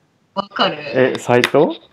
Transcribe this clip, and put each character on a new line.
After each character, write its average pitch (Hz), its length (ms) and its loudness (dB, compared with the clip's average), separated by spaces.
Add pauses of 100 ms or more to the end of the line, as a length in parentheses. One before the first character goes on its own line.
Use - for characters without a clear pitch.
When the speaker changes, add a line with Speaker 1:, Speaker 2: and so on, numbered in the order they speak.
(340)
Speaker 1:
わ 196 140 -8
か - 220 -2
る？ 151 100 -10
Speaker 2:
え、 131 380 0
斎 123 240 2
藤？ 180 380 0 (120)